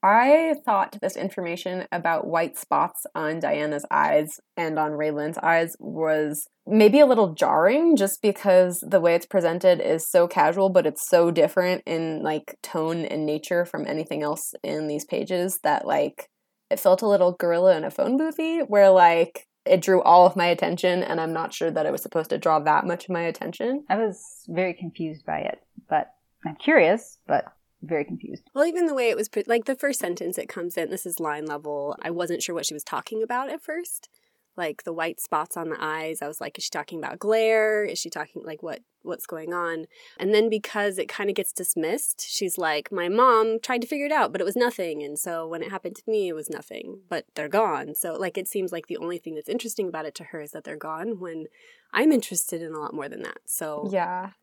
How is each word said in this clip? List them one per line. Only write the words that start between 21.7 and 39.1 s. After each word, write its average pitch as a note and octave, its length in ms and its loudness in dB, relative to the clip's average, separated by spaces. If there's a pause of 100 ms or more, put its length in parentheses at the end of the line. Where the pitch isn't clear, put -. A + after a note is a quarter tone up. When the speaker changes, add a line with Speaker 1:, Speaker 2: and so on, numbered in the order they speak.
Speaker 1:
that D#3 160 -2
it D3+ 40 0
was C#3 120 -4
supposed - 280 -4
to D#3 80 -2
draw D#3 220 2
that D3+ 260 2
much F#3 180 -4
of - 60 -10
my E3+ 120 -2
attention. A3 680 -4
Speaker 2:
I F#3+ 80 0
was G#3+ 500 -6
very F3 280 -2
confused D#3+ 520 -10
by D#3 120 -4
it, - 200 -8 (300)
but - 240 -2 (320)
I'm D#3+ 120 -8
curious, A3+ 680 2
but - 200 -2 (360)
very D3+ 220 -2
confused. - 380 -14 (120)
Speaker 3:
Well, C#4 100 2
even E4+ 220 0
the D4+ 80 -2
way A#3+ 160 0
it G3 60 0
was, G#3 120 -6
pre-, G3+ 180 -6
like, A#3 200 0
the C4+ 100 -2
first - 240 -4
sentence F3 380 -6
it - 100 -10
comes F3 280 -8
in, D#3+ 140 -4
this F#3+ 140 -8
is F3 160 -10
line D3+ 240 -6
level. D3 580 -6
I E3 80 -6
wasn't E3+ 320 -4
sure F3+ 120 -6
what D#3 120 -6
she D#3 80 -6
was D3 80 -12
talking A3 400 -6
about B3 280 -4
at D#4 120 -10
first. - 460 -10 (480)
Like, D#3+ 280 -8
the E3+ 100 -8
white E3 260 -6
spots - 360 -4
on E3 120 -8
the D#3 100 -6
eyes, D#3 440 -6
I C#3+ 40 -8
was D3+ 140 -12
like, B2+ 160 -10
"Is - 80 -10
she - 60 -6
talking E3 280 -10
about C#3+ 200 -10
glare? A3 640 2
Is D3 140 -6
she - 100 -8
talking, D#3 340 -10
like, D#3 200 -14
what, D#3+ 180 -10 (220)
what's - 240 -10